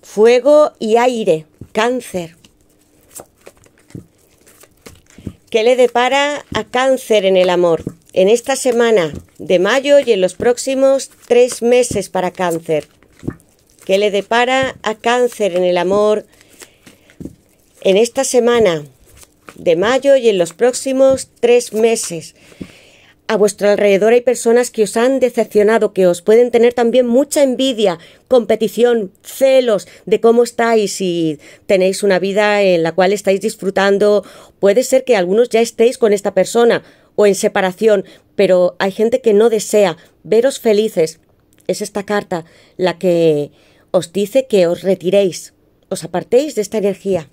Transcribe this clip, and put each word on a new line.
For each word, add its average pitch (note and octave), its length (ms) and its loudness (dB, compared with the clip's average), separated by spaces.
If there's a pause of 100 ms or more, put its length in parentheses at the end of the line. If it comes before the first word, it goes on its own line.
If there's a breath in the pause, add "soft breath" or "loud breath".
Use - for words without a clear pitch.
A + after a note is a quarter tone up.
(160)
Fuego B3 640 4
y A3 160 -2
aire. A3+ 500 0 (280)
Cáncer. A3 640 -6 (3000 loud breath)
¿Qué A3 140 -2
le B3 120 2
depara B3+ 800 0
a G#3+ 100 -4
Cáncer B3+ 640 -2
en F#3+ 100 2
el F#3 140 2
amor F3 340 0 (300)
en F#3+ 160 2
esta A#3+ 260 0
semana A#3 560 0 (280)
de C3+ 200 0
mayo C4 400 2
y A#3 140 0
en F#3+ 80 0
los - 140 -2
próximos C4 760 -2 (160)
tres A#3+ 340 0
meses A#3+ 460 0
para F3+ 240 -4
Cáncer? E3 560 -4 (960)
¿Qué F#3+ 140 0
le G#3 120 0
depara B3 760 -2
a G#3+ 120 -6
Cáncer A#3 600 -2
en F3+ 80 0
el F3+ 120 0
amor G#3 480 0 (1600 soft breath)
en F#3+ 160 0
esta A#3 260 -2
semana A#3 640 0 (680)
de E3 200 0
mayo C4 400 2
y A#3 140 2
en G3+ 80 0
los E3+ 160 -2
próximos C4 760 0 (140)
tres A#3+ 320 0
meses? A3 640 -4 (920 loud breath)
A A3 100 -2
vuestro G3+ 320 0
alrededor G3+ 440 2
hay B3 80 4
personas A#3+ 480 0
que A3 140 -2
os G3+ 140 -4
han C4 220 0
decepcionado, A3 760 0
que F#3+ 120 2
os F3 160 0
pueden A#3 300 2
tener A#3+ 240 2
también A#3+ 320 2
mucha C#4+ 340 0
envidia, A#3 560 0 (300 loud breath)
competición, A3 840 0 (120)
celos B3+ 640 0 (180 loud breath)
de G#3+ 160 -2
cómo A#3 220 4
estáis A3+ 580 -2
y E3+ 380 -2 (260 loud breath)
tenéis F#3+ 380 0
una F#3+ 160 2
vida G3+ 420 0
en F3+ 220 2
la E3 80 -2
cual F#3 220 0
estáis G3 280 -2
disfrutando. G3+ 840 0 (360 loud breath)
Puede G3+ 240 2
ser C4 220 0
que B3 100 2
algunos G3+ 340 0
ya A3+ 120 0
estéis A#3 360 0
con G#3 160 0
esta G3+ 220 -4
persona G#3 480 0 (320 soft breath)
o G#3 100 2
en G3+ 80 4
separación, G3+ 720 0 (300 loud breath)
pero F3+ 420 2
hay F#3+ 140 -2
gente A3+ 300 -2
que A3 120 0
no A3 160 4
desea G3+ 480 0 (260 soft breath)
veros A#3 360 0
felices. G#3 600 -2 (480)
Es F#3+ 140 -6
esta G#3 220 -10
carta G3 420 -6 (320 soft breath)
la E3+ 220 -2
que E3 500 0 (400 soft breath)
os - 240 -4
dice G#3 320 -2
que F#3 220 2
os E3 160 -4
retiréis, F#3 720 -2 (340)
os F#3 140 -8
apartéis B3 500 -2
de G#3+ 80 -6
esta G#3 160 -6
energía. F#3+ 560 -4